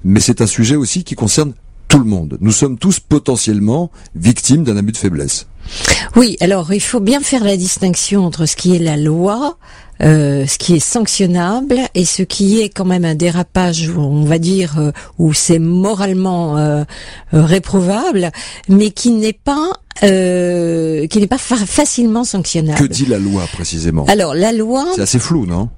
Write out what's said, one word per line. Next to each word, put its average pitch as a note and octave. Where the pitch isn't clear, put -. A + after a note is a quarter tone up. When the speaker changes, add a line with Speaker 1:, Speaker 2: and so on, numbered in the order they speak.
Speaker 1:
mais G2+
c'est A#2
un A2+
sujet A#2+
aussi D3
qui -
concerne C#3
tout D3
le B2+
monde. E2+
Nous G#2+
sommes C3+
tous F#3
potentiellement A#2+
victimes B2
d'un G#2+
abus G#2
de -
faiblesse. D2
Speaker 2:
Oui, A#3
alors, F3
il G3+
faut B3
bien B3+
faire C4
la G3+
distinction F#3
entre D#3+
ce -
qui F3+
est F3
la D#3+
loi, F#3+
euh, C#3+
ce -
qui -
est D3+
sanctionnable G#3
et F3+
ce -
qui G3
est G#3
quand G3
même F3+
un D#3+
dérapage, E3+
on D3
va D#3
dire, F3
euh, D3
où D#3+
c'est E3
moralement, F#3
euh, D3
euh, D#3
réprouvable, F#3+
mais G3+
qui -
n'est A3
pas, D4+
euh, F3
qui G#3+
n'est G3+
pas C4
fa-, -
facilement A#3+
sanctionnable. D#3+
Speaker 1:
Que D3
dit C3
la A#2
loi, G2
précisément ? E2
Speaker 2:
Alors, F#3
la G3+
loi A#3+
Speaker 1:
C'est F#3+
assez A#2+
flou, C3
non ? F2+